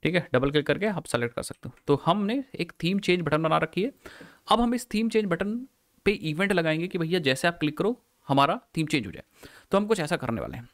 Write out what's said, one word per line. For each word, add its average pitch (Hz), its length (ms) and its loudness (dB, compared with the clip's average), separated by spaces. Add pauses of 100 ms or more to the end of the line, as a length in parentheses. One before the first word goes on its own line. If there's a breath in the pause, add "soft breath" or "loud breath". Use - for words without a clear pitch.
ठीक 160 120 0
है, 170 180 -2
डबल 131 180 2
क्लिक 147 160 0
करके 156 200 0
आप 175 180 -4
सेलेक्ट 120 300 -2
कर - 80 -6
सकते - 260 -12
हो। - 60 -18 (120)
तो 139 180 4
हमने 208 380 0 (160)
एक 170 120 -6 (120)
थीम 190 160 2
चेंज 180 220 0
बटन 156 220 0
बना 160 140 2
रखी 170 260 -2
है। 269 80 -2 (560 loud breath)
अब 226 140 4
हम 240 120 2
इस 240 200 -6
थीम 220 160 2
चेंज 214 160 2
बटन 196 340 -2 (460)
पे 202 60 4
इवेंट 160 400 -2
लगाएंगे 165 360 2
कि 185 100 -6
भैया 170 220 0
जैसे 156 280 2
आप 170 120 0
क्लिक 151 180 -2
करो 208 220 0 (280)
हमारा 143 320 4 (180)
थीम 160 100 0
चेंज 135 180 0
हो 87 60 -10
जाए, - 120 -16 (480 loud breath)
तो 196 60 4
हम 208 80 2
कुछ 214 140 2
ऐसा 156 180 -2
करने 113 240 -2
वाले 62 160 -8
हैं। 120 160 -16